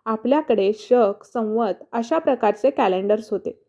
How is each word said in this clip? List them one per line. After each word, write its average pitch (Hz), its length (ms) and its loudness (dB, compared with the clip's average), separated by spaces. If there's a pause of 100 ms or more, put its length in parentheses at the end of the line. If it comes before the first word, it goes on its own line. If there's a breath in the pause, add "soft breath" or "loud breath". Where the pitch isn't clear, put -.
आपल्याकडे 220 720 0
शक, 226 440 2
संवत 220 680 -4
अशा 233 280 -2
प्रकारचे 247 500 0
कॅलेंडर्स 202 640 0
होते. 196 200 -4 (180)